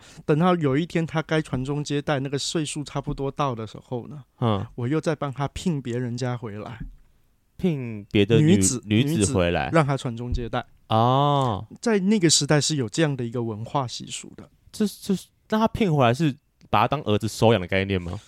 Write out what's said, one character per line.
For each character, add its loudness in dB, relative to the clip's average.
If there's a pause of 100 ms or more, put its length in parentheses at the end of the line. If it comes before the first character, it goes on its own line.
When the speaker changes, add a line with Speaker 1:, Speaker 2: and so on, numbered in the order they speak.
(240)
Speaker 1:
等 2
到 4
有 2
一 0
天 -2
她 -2
该 0
传 -4
宗 -4
接 -2
代， -2
那 -4
个 -4
岁 -2
数 -6
差 -8
不 -4
多 -4
到 -2
的 -8
时 -16
候 -8
呢， -14 (180)
Speaker 2:
嗯。 2 (120)
Speaker 1:
我 -4
又 0
再 -2
帮 -6
她 -4
聘 -4
别 -4
人 -4
家 -4
回 -10
来。 -12 (800)
Speaker 2:
聘 -4
别 6
的 4
女-， 6
Speaker 1:
女 6
子， 0
Speaker 2:
女 4
子 0
回 2
来。 0
Speaker 1:
女 -6
子， 2
让 4
她 0
传 -8
宗 -6
接 -2
代。 -6 (240)
Speaker 2:
哦。 2 (140)
Speaker 1:
在 2
那 4
个 4
时 2
代 4
是 0
有 -2
这 0
样 0
的 -4
一 -6
个 -4
文 -6
化 -4
习 -12
俗 -14
的。 -20 (220)
Speaker 2:
这， -2
这 -4
是 -6 (260)
但 2
他 4
骗 0
回 4
来 6
是 0 (360)
把 4
他 4
当 -2
儿 4
子 -2
收 4
养 2
的 -6
概 0
念 0
吗？ -8